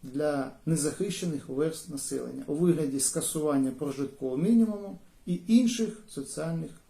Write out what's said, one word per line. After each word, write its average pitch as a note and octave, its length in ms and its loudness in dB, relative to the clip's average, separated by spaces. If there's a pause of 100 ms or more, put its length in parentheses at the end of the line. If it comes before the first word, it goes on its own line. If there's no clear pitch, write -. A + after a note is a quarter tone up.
для C#3 480 -2 (160)
незахищених D#3 800 0
верств D#3 440 -2
населення C3 540 -6
у D3 80 -2
вигляді D#3 460 4
скасування D3 720 2
прожиткового C3+ 640 -4
мінімуму G3+ 640 2 (280)
і F3 200 -2
інших A3+ 600 4
соціальних D#3+ 640 -6 (200)